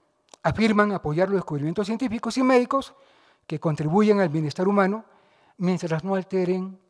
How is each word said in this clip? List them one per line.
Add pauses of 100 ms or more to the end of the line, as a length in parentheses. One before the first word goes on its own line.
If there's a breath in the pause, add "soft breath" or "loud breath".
(440)
Afirman
apoyar
los
descubrimientos
científicos
y
médicos (520 soft breath)
que
contribuyen
al
bienestar
humano (540 soft breath)
mientras
no
alteren (100)